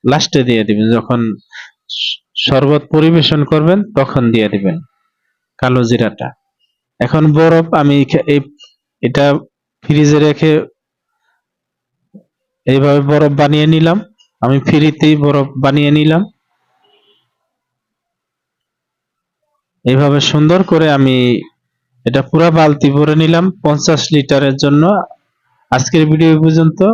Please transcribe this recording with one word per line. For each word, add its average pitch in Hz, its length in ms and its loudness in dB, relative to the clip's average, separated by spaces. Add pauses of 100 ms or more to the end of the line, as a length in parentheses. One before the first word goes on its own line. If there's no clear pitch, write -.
(120)
লাস্টে 151 320 -2
দিয়ে 117 220 0
দিবেন, 107 280 -2
যখন 120 260 -2 (720)
শ-, - 260 -8 (280)
শরবত 143 460 0
পরিবেশন 156 540 2
করবেন 160 340 0 (160)
তখন 135 360 -2
দিয়ে 110 180 0
দিবেন 98 280 -4 (840)
কালো 127 240 0
জিরাটা। 117 440 -4 (720)
এখন 151 240 -2 (100)
বরফ 165 400 2
আমি 143 320 2
খে-, - 220 -4
এই, 143 120 0 (640)
এটা 139 220 -2 (580)
ফ্রিজে 147 360 2
রেখে 151 320 0 (2250)
এইভাবে 139 400 2
বরফ 151 240 2 (100)
বানিয়ে 151 260 2
নিলাম, 165 300 2 (440)
আমি 131 240 0
ফ্রিতেই 151 580 2
বরফ 143 240 0 (160)
বানিয়ে 143 280 0
নিলাম। 156 300 2 (3750)
এইভাবে 139 360 2
সুন্দর 151 420 0
করে 160 280 0
আমি 135 240 2 (880)
এটা 135 240 -2
পুরা 165 220 2
বালতি 151 400 2
ভরে 147 240 0
নিলাম 165 300 2 (160)
পঞ্চাশ 151 400 -2 (100)
লিটারের 139 460 0
জন্য। 147 260 0 (880)
আজকের 135 340 0
ভিডিও 156 340 2
পর্যন্ত। 160 400 0 (140)